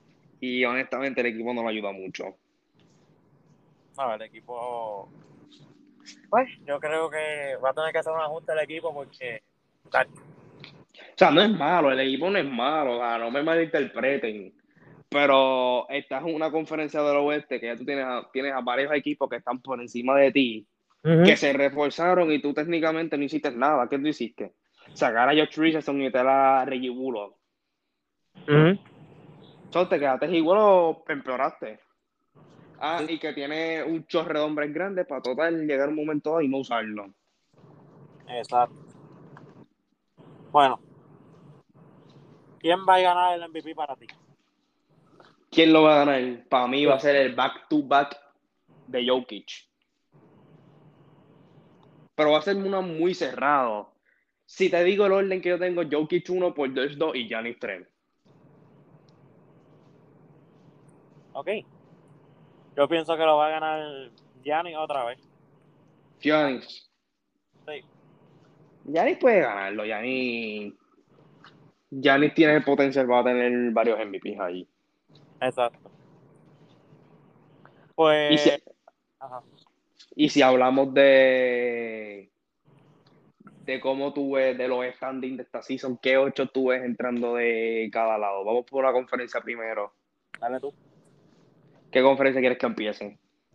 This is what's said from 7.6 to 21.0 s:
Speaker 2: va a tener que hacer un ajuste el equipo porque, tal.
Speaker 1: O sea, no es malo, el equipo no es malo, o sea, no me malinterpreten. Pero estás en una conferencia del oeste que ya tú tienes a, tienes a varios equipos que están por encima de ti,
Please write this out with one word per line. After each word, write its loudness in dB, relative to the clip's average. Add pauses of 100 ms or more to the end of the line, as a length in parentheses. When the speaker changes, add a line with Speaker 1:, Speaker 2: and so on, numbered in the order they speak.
Speaker 2:
va 0
a -2
tener -4
que -4
hacer -6
un -4
ajuste -8
el -4
equipo -8
porque, -14 (460)
tal. 0
Speaker 1:
O -20
sea, 8
no 6
es 4
malo, 2
el 0
equipo -2
no 0
es 0
malo, -2
o -4
sea, -2
no -6
me -2
malinterpreten. -2 (540)
Pero 2
estás -8
en -4
una -4
conferencia -4
del 2
oeste -2
que -10
ya -8
tú -14
tienes -4
a, -8
tienes -4
a -6
varios -2
equipos -4
que -10
están -8
por -8
encima 0
de 6
ti, 0 (360)